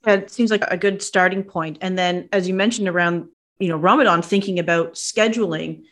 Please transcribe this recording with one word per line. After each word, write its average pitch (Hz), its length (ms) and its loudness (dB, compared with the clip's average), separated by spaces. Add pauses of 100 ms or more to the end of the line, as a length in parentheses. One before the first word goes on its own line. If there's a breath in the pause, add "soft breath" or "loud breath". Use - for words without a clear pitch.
Yeah, 208 80 4
it 196 180 -2
seems 226 180 0
like 214 180 0
a 180 100 -2
good 196 240 -2
starting 190 420 0
point. 160 380 -6
And 185 160 -4
then, 180 340 -2
as 190 160 0
you 185 60 0
mentioned 208 340 0
around, 175 420 0 (300)
you 185 100 0
know, 160 80 -2
Ramadan, 185 440 4
thinking 196 380 -2
about 170 360 0
scheduling, 180 960 -2